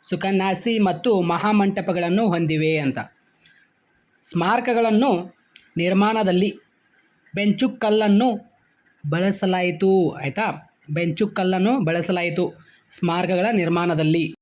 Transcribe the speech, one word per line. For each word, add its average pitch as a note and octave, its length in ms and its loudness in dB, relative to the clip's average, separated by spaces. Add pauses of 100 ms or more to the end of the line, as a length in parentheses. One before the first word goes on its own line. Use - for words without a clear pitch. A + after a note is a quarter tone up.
ಸುಕನ್ಯಾಸಿ F#3+ 680 -2
ಮತ್ತು G3 420 2
ಮಹಾಮಂಟಪಗಳನ್ನು F#3+ 1040 0
ಹೊಂದಿವೆ D#3+ 500 0
ಅಂತ. C3+ 220 -2 (1200)
ಸ್ಮಾರಕಗಳನ್ನು A3 1160 0 (400)
ನಿರ್ಮಾಣದಲ್ಲಿ G3 760 2 (800)
ಬೆಂಚುಕಲ್ಲನ್ನು G#3+ 1160 0 (580)
ಬಳಸಲಾಯಿತು. F#3 1000 0
ಆಯ್ತಾ? C#3+ 640 -6 (140)
ಬೆಂಚುಕಲ್ಲನ್ನು F#3 920 0
ಬಳಸಲಾಯಿತು F3 760 -2 (380)
ಸ್ಮಾರಕಗಳ F3 600 -2
ನಿರ್ಮಾಣದಲ್ಲಿ. E3 920 0